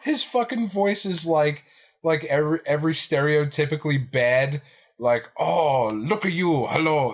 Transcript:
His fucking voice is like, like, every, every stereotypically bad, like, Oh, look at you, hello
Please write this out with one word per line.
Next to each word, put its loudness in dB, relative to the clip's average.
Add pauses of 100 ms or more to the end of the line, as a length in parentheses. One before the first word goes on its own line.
His -2
fucking -2
voice 0
is -4
like, 2 (380)
like, 0
every, 0
every 0
stereotypically 0
bad, 0 (360)
like, 0 (120)
Oh, 2
look -2
at -2
you, 0
hello 0